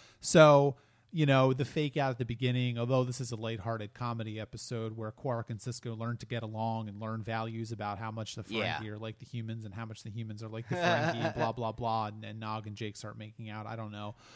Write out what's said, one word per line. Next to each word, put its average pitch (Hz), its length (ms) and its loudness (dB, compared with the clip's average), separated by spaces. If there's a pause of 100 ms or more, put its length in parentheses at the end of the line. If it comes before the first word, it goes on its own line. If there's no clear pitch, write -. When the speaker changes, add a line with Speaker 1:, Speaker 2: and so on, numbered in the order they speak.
(220)
Speaker 1:
So, 143 540 10 (340)
you 160 160 2
know, 131 280 8
the 131 120 0
fake 147 300 -2
out 139 160 2
at 120 60 -4
the 127 80 -4
beginning, 123 520 0
although 127 280 2
this 123 160 -4
is 120 100 -6
a 113 60 -4
lighthearted 113 560 -4
comedy 113 480 -4
episode 113 540 -6
where 113 140 -6
Quark 117 400 -4
and 113 80 -4
Sisko 117 400 -6
learn 117 200 -4
to 113 80 -12
get 113 180 -4
along 110 460 -4
and 101 100 -10
learn 110 240 -4
values 113 480 -4
about 104 260 -4
how 110 140 -6
much 110 240 -8
the 110 80 -8
Ferengi 98 400 -2
Speaker 2:
Yeah. 107 80 -8
Speaker 1:
are 107 60 -8
like 110 200 -8
the 123 80 -18
humans 113 380 -8
and 101 100 -10
how 113 120 -8
much 110 180 -12
the 110 60 -12
humans 107 340 -8
are 110 60 -8
like 113 180 -8
the - 80 0
Ferengi, 165 580 2
Speaker 2:
<laughs> - 20 -10
Speaker 1:
blah, 113 180 2
blah, 113 180 -2
blah, 113 360 0
and, 107 180 -10
and 110 160 -10
Nog 110 260 -4
and 104 80 -8
Jake 107 220 -6
start 107 200 -12
making 110 320 -12
out. 107 160 -8
I 113 120 -8
don't 107 160 -8
know. 104 220 -8 (200)